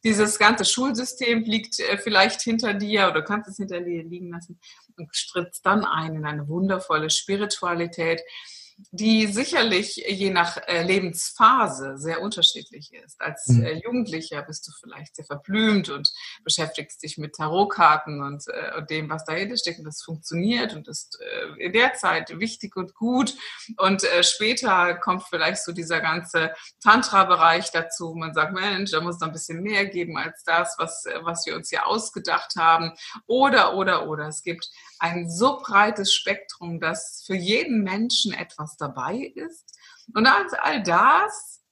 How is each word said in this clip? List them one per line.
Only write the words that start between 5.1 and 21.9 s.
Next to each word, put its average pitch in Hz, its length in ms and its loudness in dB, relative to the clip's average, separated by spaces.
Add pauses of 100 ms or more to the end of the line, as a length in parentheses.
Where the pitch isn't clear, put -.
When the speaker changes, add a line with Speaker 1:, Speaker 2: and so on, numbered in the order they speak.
Speaker 1:
strittst - 480 -8
dann 202 220 4
ein 160 280 -2
in 151 120 -6
eine 147 220 -6
wundervolle 175 600 0
Spiritualität, 170 1120 -2 (680)
die 220 360 4
sicherlich 220 680 0 (120)
je 196 220 0
nach, 170 260 2 (100)
äh, 175 160 0
Lebensphase 180 1160 2
sehr 160 240 -4
unterschiedlich 175 720 -2
ist. - 280 -20
Als, 151 280 -6
Speaker 2:
Mhm. 117 160 8
Speaker 1:
äh, 156 80 -2 (120)
Jugendlicher 175 580 -4
bist - 260 -14
du 156 120 -20
vielleicht - 360 -18
sehr 156 80 -16
verblümt 196 640 0
und 143 220 -4 (320)
beschäftigst - 580 -4
dich 156 160 -10
mit 151 160 -10
Tarotkarten 156 880 2
und, 143 260 -8
äh, - 300 -6
und 156 120 -10
dem, 156 200 -4
was 156 140 -6
dahinter 196 320 -4
steckt. 170 220 -4
Und 156 80 -16
das 151 160 -12
funktioniert 190 720 -2
und 156 140 -14
ist, - 320 -14
äh, - 440 -8
in 180 80 -4
der 240 220 4